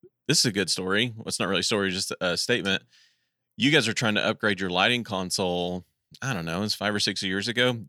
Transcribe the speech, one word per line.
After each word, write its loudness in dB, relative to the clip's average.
this 2
is 4
a 0
good 0
story. 0
Well, -14
it's -4
not -2
really 0
a 0
story, 2
just -4
a 0
statement. 0
You 4
guys 6
are 0
trying 0
to 2
upgrade 0
your -4
lighting 2
console. -2
I -2
don't -4
know. -2
It's -2
five 0
or 0
six -2
years -2
ago. 2